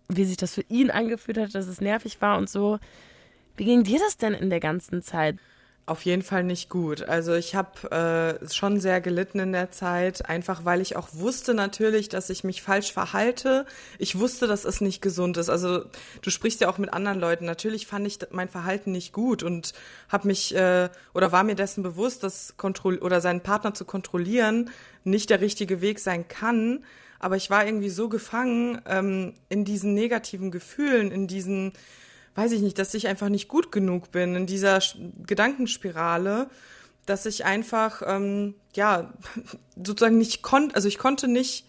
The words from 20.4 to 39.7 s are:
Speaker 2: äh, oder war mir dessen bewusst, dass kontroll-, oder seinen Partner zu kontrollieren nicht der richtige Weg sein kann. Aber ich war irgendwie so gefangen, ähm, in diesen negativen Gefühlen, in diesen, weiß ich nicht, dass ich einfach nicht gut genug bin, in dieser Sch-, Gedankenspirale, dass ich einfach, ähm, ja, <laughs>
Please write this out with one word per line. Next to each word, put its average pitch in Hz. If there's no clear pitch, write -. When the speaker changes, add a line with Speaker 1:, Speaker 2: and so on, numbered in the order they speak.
Speaker 2:
äh, 180
oder 180
war 185
mir 214
dessen 196
bewusst, 190
dass -
kontroll-, 190
oder 180
seinen 175
Partner 208
zu -
kontrollieren 214
nicht 202
der 196
richtige 190
Weg 208
sein 170
kann. 233
Aber 185
ich 190
war 202
irgendwie 208
so 202
gefangen, 240
ähm, 190
in 202
diesen 202
negativen 214
Gefühlen, 220
in 190
diesen, 190
weiß 220
ich 208
nicht, 196
dass 190
ich 214
einfach 196
nicht 202
gut 320
genug 185
bin, 180
in 185
dieser 190
Sch-, -
Gedankenspirale, 202
dass 196
ich 214
einfach, 220
ähm, 202
ja, 202
<laughs> -